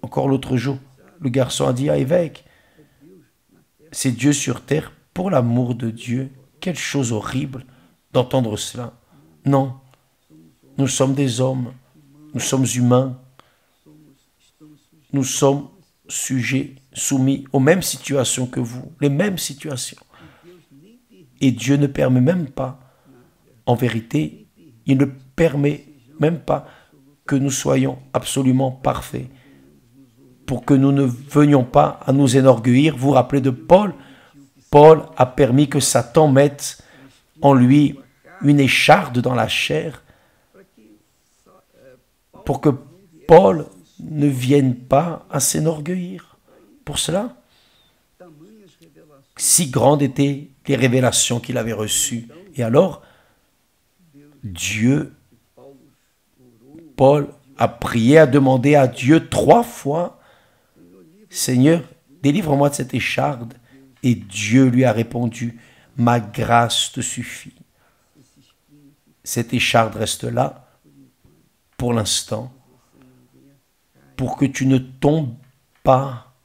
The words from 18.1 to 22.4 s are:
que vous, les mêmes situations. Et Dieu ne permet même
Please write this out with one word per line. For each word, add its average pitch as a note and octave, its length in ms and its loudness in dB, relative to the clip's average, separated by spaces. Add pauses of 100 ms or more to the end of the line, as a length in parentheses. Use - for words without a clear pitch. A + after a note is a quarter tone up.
que B2+ 140 -10
vous, B2 400 -12
les C#3+ 100 0
mêmes F3 280 -4
situations. C#3 600 -12 (1400)
Et C#3 120 2
Dieu A#2 260 0
ne C#3+ 100 2
permet C3 340 0
même D#3+ 280 0